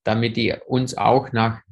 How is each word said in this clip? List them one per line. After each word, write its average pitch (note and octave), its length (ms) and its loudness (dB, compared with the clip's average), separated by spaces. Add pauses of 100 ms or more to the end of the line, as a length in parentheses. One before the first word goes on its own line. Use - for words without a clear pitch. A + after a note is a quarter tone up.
damit A2 320 0
die A#2 180 0 (120)
uns B2+ 320 -2
auch A#2 340 2
nach, A2+ 280 0 (120)